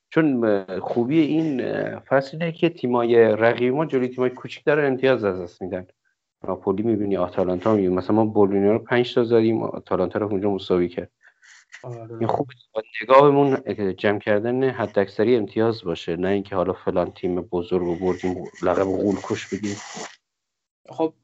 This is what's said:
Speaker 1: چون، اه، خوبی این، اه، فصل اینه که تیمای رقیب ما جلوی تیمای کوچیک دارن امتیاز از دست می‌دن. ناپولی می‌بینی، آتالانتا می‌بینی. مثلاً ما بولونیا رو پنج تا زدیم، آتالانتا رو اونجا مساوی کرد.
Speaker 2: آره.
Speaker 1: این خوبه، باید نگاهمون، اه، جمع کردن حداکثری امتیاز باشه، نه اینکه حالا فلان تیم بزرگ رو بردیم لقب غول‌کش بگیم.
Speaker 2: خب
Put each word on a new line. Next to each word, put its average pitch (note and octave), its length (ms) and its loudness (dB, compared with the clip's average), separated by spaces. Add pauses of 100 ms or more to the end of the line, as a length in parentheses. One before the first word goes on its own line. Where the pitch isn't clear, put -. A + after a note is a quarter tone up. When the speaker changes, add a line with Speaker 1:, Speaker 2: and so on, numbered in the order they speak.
Speaker 1:
چون، C#3 360 2
اه، F#2+ 340 -2
خوبی B2+ 400 0
این، D3+ 460 0
اه، G#2 340 -6
فصل C#3 380 -2
اینه E3 140 -4
که E3 180 0
تیمای A#2+ 540 4
رقیب A#2 500 4
ما D#3 120 0
جلوی B2+ 220 0
تیمای B2+ 220 -2
کوچیک - 340 -12
دارن D3 240 2
امتیاز C3 360 2
از F#2 180 -2
دست F2 200 -14
می‌دن. F#2 260 -8 (560)
ناپولی F#2+ 400 -2
می‌بینی، G2+ 340 0
آتالانتا F2+ 580 0
می‌بینی. F#2 200 2
مثلاً F#2 200 0
ما A2 100 4
بولونیا G2+ 460 4
رو A2+ 80 2
پنج B2 340 0
تا B2 100 4
زدیم، A2+ 400 2
آتالانتا F#2 560 -2
رو G#2 80 0
اونجا G2+ 220 -2
مساوی F2+ 400 0
کرد. F2 220 -8 (720)
Speaker 2:
آره. A#2 360 -14
Speaker 1:
این A2+ 80 0
خوبه، C3+ 260 -2 (200)
باید A2 120 -6 (180)
نگاهمون، C#3 640 4
اه، G2 280 -4
جمع G#2 260 0
کردن A#2+ 500 0
حداکثری G#2+ 680 0
امتیاز A2 480 0
باشه، E2+ 320 -6
نه F2+ 120 -2
اینکه G2 280 -2
حالا F2+ 180 0
فلان F2+ 380 -2
تیم F2+ 300 -4
بزرگ F2 400 -2
رو F2 140 -2
بردیم F2+ 480 -2 (200)
لقب F2+ 200 2
غول‌کش F#2+ 680 -2
بگیم. G2+ 220 -6 (1120)
Speaker 2:
خب D#3+ 240 -4 (100)